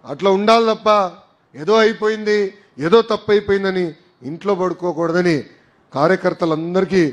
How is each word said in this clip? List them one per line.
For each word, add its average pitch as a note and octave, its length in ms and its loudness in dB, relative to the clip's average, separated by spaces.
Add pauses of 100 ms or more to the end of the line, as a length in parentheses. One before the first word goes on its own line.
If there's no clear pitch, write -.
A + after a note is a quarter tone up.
అట్లా D3 320 -2
ఉండాలి A3+ 340 4
తప్ప G#3+ 180 -2 (640)
ఏదో D#3 180 -2 (120)
అయిపోయింది, G#3+ 520 -2 (500)
ఏదో A3 120 4 (120)
తప్పు G#3 240 -6
అయిపోయిందని G3 500 -2 (440)
ఇంట్లో F#3+ 320 -4
పడుకోకూడదని E3+ 760 -2 (600)
కార్యకర్తలందరికీ F3 1160 0